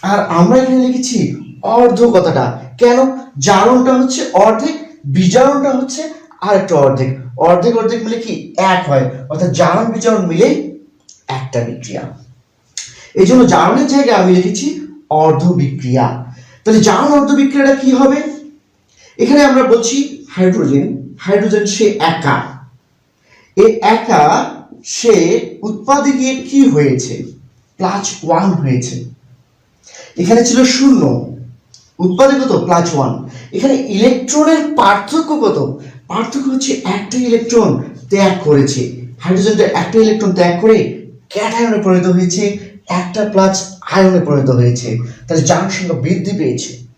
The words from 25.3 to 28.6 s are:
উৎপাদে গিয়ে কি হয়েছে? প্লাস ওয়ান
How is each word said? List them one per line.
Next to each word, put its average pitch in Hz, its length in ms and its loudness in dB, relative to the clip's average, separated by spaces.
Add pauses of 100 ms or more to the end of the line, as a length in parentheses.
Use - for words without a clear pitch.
উৎপাদে 277 520 -2
গিয়ে 262 140 -2 (160)
কি 277 100 2 (140)
হয়েছে? 135 400 0 (640)
প্লাস 190 280 -4 (200)
ওয়ান 170 220 0 (140)